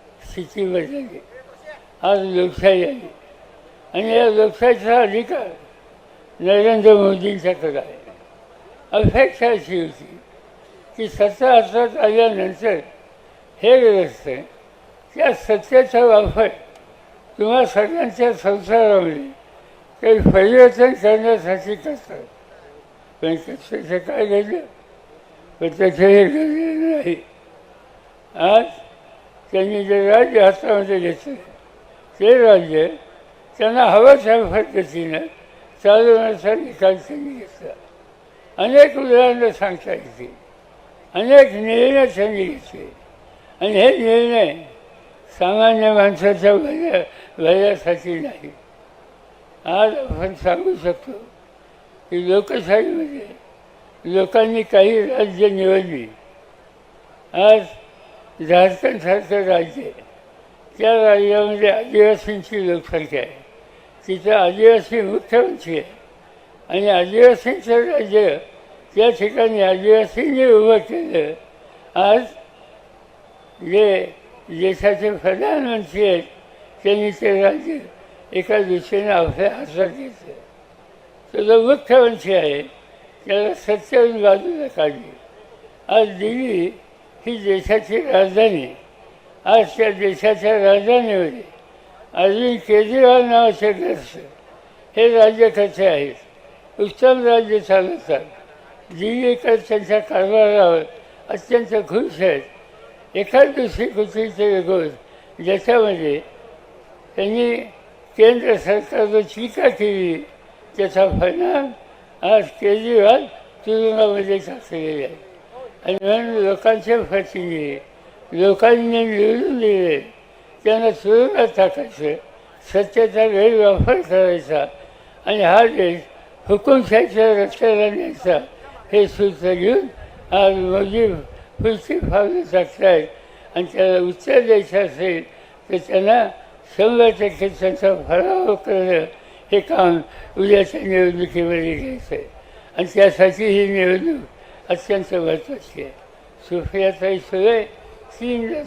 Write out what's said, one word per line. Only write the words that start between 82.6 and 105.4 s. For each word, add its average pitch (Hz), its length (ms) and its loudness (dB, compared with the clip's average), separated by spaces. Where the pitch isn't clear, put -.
त्याला 208 260 -2
सत्तेवरून 233 680 -2
बाजूला 285 460 0
काढली. 143 440 -6
आज 214 200 2
दिल्ली 220 460 -6
ही 233 120 -8
देशाची 202 640 -2
राजधानी. 190 760 0
आज 208 220 4
त्या 220 140 0
देशाच्या 202 720 -2
राजधानीमध्ये 202 800 0
अरविंद 214 460 -2
केजरीवाल 247 640 4
नावाचे 233 480 2
ग्रस्त 190 460 -8
हे 233 120 6
राज्यकर्ते 220 760 2
आहेत, 143 280 0
उत्तम 247 480 0
राज्य 220 320 2
चालवतात. 180 600 -2
दिल्लीकर 233 640 -2
त्यांच्या 214 440 -2
कारभारावर 202 840 2
अत्यंत 220 460 -4
खुश 175 340 -6
आहेत. 156 200 0
एखाद 247 320 2
दुसरी 247 380 -6
गोष्टीचे 208 760 -4
गोष्ट 165 800 -6